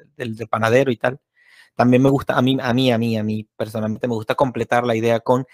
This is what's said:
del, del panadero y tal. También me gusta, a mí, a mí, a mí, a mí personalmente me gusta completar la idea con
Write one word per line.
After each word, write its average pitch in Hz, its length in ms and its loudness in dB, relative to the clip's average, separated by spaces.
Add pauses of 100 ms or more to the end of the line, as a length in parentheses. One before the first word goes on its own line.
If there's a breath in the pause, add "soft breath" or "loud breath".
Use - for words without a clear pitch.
(160)
del, 117 200 -10
del 113 120 -12
panadero 117 440 2
y 110 40 -4
tal. 123 220 -4 (560 soft breath)
También 123 280 4
me 135 80 4
gusta, - 280 0
a 127 40 2
mí, 131 180 2
a 127 120 -2
mí, 127 200 2
a 113 60 2
mí, 113 200 -2
a 107 60 -4
mí 107 320 -6
personalmente 107 520 -6
me 120 60 -4
gusta 113 220 -4
completar 120 500 0
la 117 100 2
idea 117 240 0
con 131 340 0